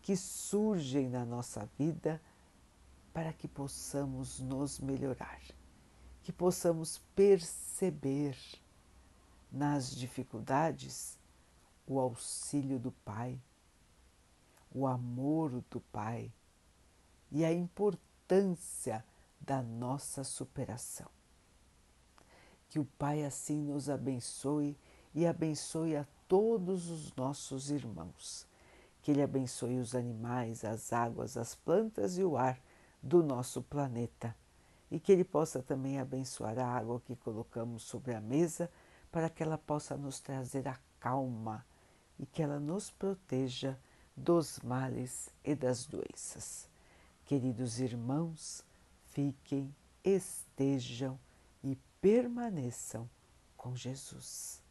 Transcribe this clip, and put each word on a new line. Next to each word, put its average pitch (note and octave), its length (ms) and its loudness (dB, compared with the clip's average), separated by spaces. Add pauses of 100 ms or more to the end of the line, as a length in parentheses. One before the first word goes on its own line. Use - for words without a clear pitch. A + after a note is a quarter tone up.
que G3 140 2
surgem E3+ 920 0
na B2 160 -2
nossa A#2 440 -6 (100)
vida D#3 420 0 (920)
para D#3+ 200 -2
que - 140 -10
possamos C3+ 960 -4
nos C3+ 400 -2
melhorar, C3+ 600 -4 (800)
que E3+ 100 -8
possamos F3 680 2 (140)
perceber D#3 1200 4 (1160)
nas C3+ 420 0
dificuldades C3 1200 -2 (720)
o C3+ 140 0
auxílio C3 760 -2
do B2 120 -4
Pai, A#2+ 480 -6 (1300)
o C3 140 0
amor B2+ 840 0
do A#2+ 100 -6
Pai A2 520 -6 (1000)
e D3+ 140 2
a D#3+ 80 4
importância F3 1500 0 (360)
da C3+ 220 0
nossa B2 640 -4
superação. - 840 -8 (1600)
Que D#3 120 -2
o C#3+ 40 2 (140)
Pai D3 260 2
assim D3 380 -2
nos C#3+ 260 -2
abençoe C#3+ 880 0 (380)
e D#3+ 100 4
abençoe D#3+ 720 2
a D3 80 0 (220)
todos F#3 640 4
os D#3 240 -8
nossos C#3 560 -4
irmãos. G#2+ 760 -6 (580)
Que D3+ 100 2
Ele C#3+ 100 6
abençoe B2+ 560 0
os B2 160 -4
animais, A#2+ 680 -2
as A2 280 -2
águas, A#2 440 0
as A#2 180 -4
plantas G3 640 2
e F#3+ 60 4
o D#3+ 120 2
ar B2+ 220 2 (420)
do E3+ 220 8
nosso B2+ 400 0
planeta. A#2+ 720 -2 (560)
E F3 80 -2
que G3 140 6
Ele F3+ 120 10
possa D3+ 380 2
também C3+ 380 -2
abençoar B2+ 580 -4
a B2+ 80 0
água A#2+ 380 0
que - 100 -8
colocamos A#2 680 -6
sobre B2 320 -6
a G#2+ 60 -4
mesa, D3+ 500 0 (420)
para E3 180 2
que D#3+ 120 -6
ela D#3 160 0
possa - 380 -2
nos C#3 220 -6
trazer C3+ 480 -4
a B2+ 100 -4 (220)
calma A#2+ 680 -2 (540)
e C#3 80 -8
que - 160 -4
ela D3 160 0
nos D#3+ 320 -4
proteja C3+ 880 -2 (380)
dos E3 440 4
males B2+ 680 -2 (160)
e D3 100 2
das B2+ 320 2
doenças. - 840 -8 (560)
Queridos B2 560 0
irmãos, C3 840 -2 (480)
fiquem, C#3 600 -2 (280)
estejam C3+ 1160 0 (440)
e C3+ 160 -2 (220)
permaneçam G#3 1080 2 (480)
com B2 200 -6
Jesus. - 840 -8 (100)